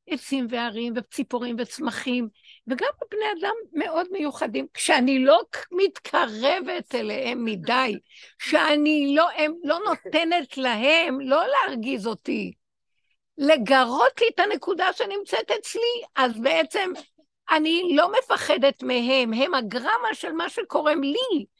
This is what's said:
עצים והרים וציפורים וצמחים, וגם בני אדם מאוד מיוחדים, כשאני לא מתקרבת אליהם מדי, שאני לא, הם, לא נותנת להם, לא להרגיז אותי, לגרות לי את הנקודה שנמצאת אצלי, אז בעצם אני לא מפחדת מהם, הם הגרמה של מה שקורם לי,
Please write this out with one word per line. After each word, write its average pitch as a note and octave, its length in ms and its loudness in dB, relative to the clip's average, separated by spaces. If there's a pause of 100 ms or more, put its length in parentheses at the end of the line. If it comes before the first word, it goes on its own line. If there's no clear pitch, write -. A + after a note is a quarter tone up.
עצים C4+ 420 -4
והרים A#3 460 -4
וציפורים B3 640 -6
וצמחים, B3 680 -4 (400)
וגם C4+ 200 -2 (240)
בני G#4+ 140 -2 (140)
אדם G4 140 -2 (200)
מאוד E4 380 -2
מיוחדים, C#4 600 -4
כשאני C4+ 460 4
לא C#4+ 220 8 (300)
מתקרבת D4 1200 -2
אליהם A#3 500 -4
מדי, A3+ 520 0 (420)
שאני D4 760 4
לא, E4 160 4
הם, D#4 220 0 (100)
לא D#4 220 0
נותנת E4 720 0
להם, C4 600 2
לא C#4 280 2
להרגיז C4+ 600 -2
אותי, G#3 460 -6 (840)
לגרות C4+ 840 2
לי A4+ 140 4
את - 40 0
הנקודה F#4 540 -2
שנמצאת G4+ 580 -6
אצלי, A#4 520 -4 (120)
אז A#3+ 240 0
בעצם E4 520 0 (600)
אני E4 320 4 (100)
לא F4 260 6
מפחדת - 640 2
מהם, B3 500 2
הם C#4 200 0
הגרמה C4 600 -2
של - 180 -8
מה E4 180 -4
שקורם D4+ 540 0
לי, D#4 420 0 (140)